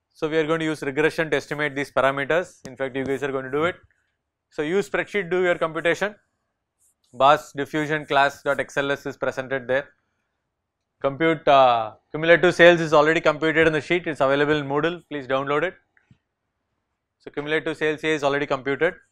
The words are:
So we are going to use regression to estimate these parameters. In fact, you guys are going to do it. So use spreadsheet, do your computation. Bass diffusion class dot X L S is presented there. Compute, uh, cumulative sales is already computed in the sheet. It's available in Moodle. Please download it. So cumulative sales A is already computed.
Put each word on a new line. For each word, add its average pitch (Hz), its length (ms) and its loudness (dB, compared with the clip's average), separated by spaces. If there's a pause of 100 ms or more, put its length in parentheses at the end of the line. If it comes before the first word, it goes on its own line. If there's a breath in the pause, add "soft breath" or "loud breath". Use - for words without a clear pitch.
(120)
So - 160 -6
we 156 100 -2
are 156 80 2
going 160 120 0
to 160 60 -4
use 156 180 -4
regression 151 480 -2
to 147 60 0
estimate 143 400 -6
these 139 160 -6
parameters. 139 760 -2
In 131 100 -16
fact, 131 200 -6
you 135 80 -4
guys 131 180 -4
are 143 80 -4
going 131 140 -6
to 131 60 -12
do 147 140 -2
it. 180 120 -2 (760)
So 160 100 -6
use 185 280 -2
spreadsheet, 180 400 -4
do 185 140 0
your 175 120 2
computation. 165 600 -2 (960)
Bass 139 380 2
diffusion 147 540 -4
class 139 360 0
dot 139 160 -2
X - 180 -6
L 139 140 -2
S 139 160 -6
is 131 100 -10
presented 131 520 -8
there. 131 220 -2 (1080)
Compute, 151 460 -2
uh, 123 460 4 (180)
cumulative 165 460 4
sales 170 240 8
is 156 120 -2
already 160 280 6
computed 156 480 2
in 156 40 -2
the 151 80 -2
sheet. 175 280 -4
It's 147 120 -4
available 143 360 2
in 147 100 -4
Moodle. 156 420 -4
Please 139 200 -10
download 139 340 -2
it. 185 120 -4 (1500)
So - 100 -20
cumulative 151 460 -6
sales 156 260 -4
A 156 60 -4
is 151 160 -2
already 143 220 0
computed. 139 480 -2 (180)